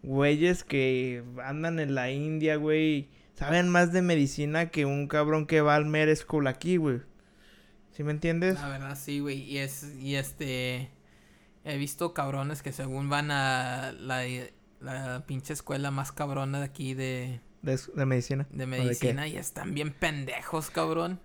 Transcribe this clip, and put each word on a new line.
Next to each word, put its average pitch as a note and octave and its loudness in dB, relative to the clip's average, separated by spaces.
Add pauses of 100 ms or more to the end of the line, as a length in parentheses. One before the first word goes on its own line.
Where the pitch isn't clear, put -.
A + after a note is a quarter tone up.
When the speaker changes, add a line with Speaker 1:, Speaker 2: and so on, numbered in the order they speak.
Speaker 1:
güeyes D3+ 4
que B2+ 0 (220)
andan D#3 -4
en C#3 -2
la B2+ -2
India, D#3 0
güey, D3+ 2 (260)
saben E3+ 4
más F3 6
de F#3 4
medicina D#3 2
que D3+ 0
un C#3 0
cabrón D3+ 2
que D#3 4
va D3 6
al D3+ 4
med D#3 6
school D3 0
aquí, E3+ 0
güey. C#3 2 (920)
¿Sí - -8
me D3 -2
entiendes? E3 2
Speaker 2:
La C#3+ -6
verdad, C3+ -8
sí, C#3+ -4
güey. C#3 -4
Y C#3 -6
es, C#3 -6
y C#3 -2
este, B2+ -4 (760)
he D3+ -6
visto C#3+ -4
cabrones C#3 -4
que C#3 -8
según C3+ -4
van D3 0
a C3 0
la, B2+ -4 (580)
la C3 -8
pinche C3+ -6
escuela C#3 -4
más C3+ -4
cabrona C#3 -4
de C#3+ -2
aquí C#3 -6
de B2+ -4 (200)
Speaker 1:
¿De, C3 0 (160)
de C3 2
medicina? C3+ 0
Speaker 2:
de C3+ -6
Speaker 1:
¿O - -6
de C3 -4
qué? B2+ 0
Speaker 2:
medicina B2+ 2
y - -6
están - -6
bien D3 -2
pendejos, D3+ -4
cabrón. E3 0